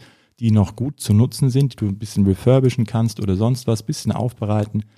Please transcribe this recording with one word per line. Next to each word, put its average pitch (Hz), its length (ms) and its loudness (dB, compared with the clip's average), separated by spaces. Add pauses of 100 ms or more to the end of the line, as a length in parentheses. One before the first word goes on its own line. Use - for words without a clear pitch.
(420)
die 113 100 2
noch 104 240 2
gut 135 240 -8
zu - 140 0
nutzen 127 360 2
sind, 135 240 0
die - 40 -20
du 110 100 -2
ein 98 100 -4
bisschen 104 280 -2
refurbischen 120 600 2
kannst 113 360 -2
oder 95 160 -2
sonst 123 300 -2
was, 110 160 -2
bisschen - 280 -4
aufbereiten, 107 720 -4 (140)